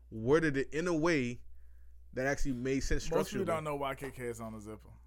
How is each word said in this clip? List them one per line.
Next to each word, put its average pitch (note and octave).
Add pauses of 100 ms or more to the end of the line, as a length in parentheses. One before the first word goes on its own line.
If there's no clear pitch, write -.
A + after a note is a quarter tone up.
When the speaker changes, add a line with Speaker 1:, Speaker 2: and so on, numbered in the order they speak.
(120)
Speaker 1:
worded C#3
it C3+
in D#3+
a F3
way D3+ (720)
that B2+
actually C#3
made C3
sense D3
Speaker 2:
Most D#3+
people F3
Speaker 1:
structurally. -
Speaker 2:
don't E3
know D3+
Y C3+
K C3+
K B2
is A2+
on A2+
the A2
zipper. G#2+ (180)